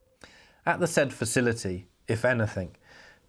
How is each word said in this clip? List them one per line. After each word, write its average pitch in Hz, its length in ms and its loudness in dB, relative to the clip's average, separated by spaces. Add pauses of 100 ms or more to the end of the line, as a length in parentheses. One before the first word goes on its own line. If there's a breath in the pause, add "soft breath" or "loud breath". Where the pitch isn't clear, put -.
(640 loud breath)
At 165 160 0
the 175 60 4
said 147 260 2
facility, 113 760 -2 (200)
if 110 160 0
anything, 110 500 0 (540 loud breath)